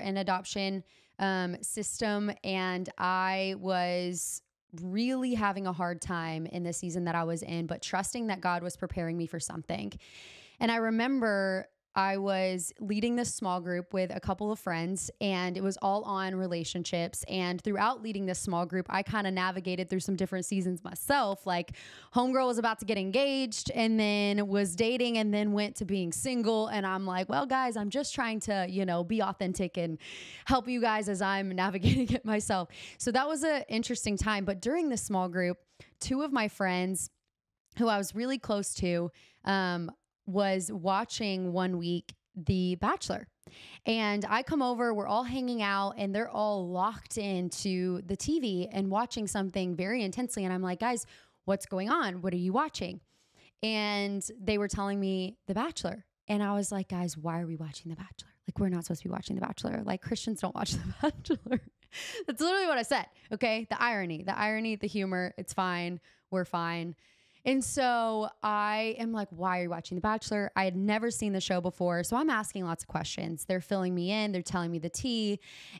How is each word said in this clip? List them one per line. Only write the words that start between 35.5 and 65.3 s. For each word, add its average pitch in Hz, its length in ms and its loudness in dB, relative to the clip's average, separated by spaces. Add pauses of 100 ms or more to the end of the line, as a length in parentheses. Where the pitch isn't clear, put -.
two 262 220 0
of 302 100 0
my 233 160 2
friends 185 640 0 (680)
who 233 100 4
I 214 100 6
was 196 160 -2
really 247 240 0
close 202 380 0
to, 175 360 0 (320)
um, 180 480 0 (380)
was 190 420 2
watching 190 800 0
one 180 260 2
week 170 360 -2 (220)
The 180 400 2
Bachelor. 208 520 -2 (600)
And 208 420 2
I 220 140 2
come 311 180 2
over, 240 320 2
we're 208 140 0
all 220 160 2
hanging 247 400 -2
out, 196 340 2
and 196 160 0
they're 220 160 0
all 202 400 0
locked 185 480 -2
into 185 840 0
the 185 120 -2
T 311 240 0
V 196 320 0
and 196 200 0
watching 220 340 0
something 185 500 -2
very 202 280 0
intensely. 202 420 -2
And 185 80 0
I'm 185 80 -2
like, 180 180 -2
"Guys, 240 280 0 (380)
what's 196 200 0
going 190 240 -2
on? 226 320 2
What 185 120 0
are 180 40 0
you 180 160 2
watching?" 208 480 -2 (600)
And 208 600 0 (160)
they 208 200 0
were 202 80 2
telling 202 320 0
me 190 380 0 (100)
The 190 80 -2
Bachelor. 214 500 -4 (220)
And 208 160 2
I 202 100 2
was 202 180 0
like, 190 180 -2
"Guys, 175 280 -2
why 165 240 -2
are 170 60 -2
we 165 80 -4
watching 156 340 -8
The 165 60 -6
Bachelor? - 340 -16 (180)
Like, - 120 -6
we're 196 100 4
not 175 160 0
supposed 165 160 -4
to - 60 -6
be 180 40 -2
watching - 240 -4
The 190 60 -2
Bachelor. - 420 -4
Like, 196 200 -2
Christians - 380 -4
don't 190 120 -2
watch - 200 -2
<laughs> - 0 -
The 185 280 -4
Bachelor." 269 600 0 (640)
That's 233 120 -4
literally 370 280 2
what 302 100 4
I 233 60 0
said. 220 240 0 (240)
Okay. 220 360 2
The - 140 -2
irony, 196 400 0
the - 160 0
irony, 220 380 0
the 208 120 -4
humor. 185 520 0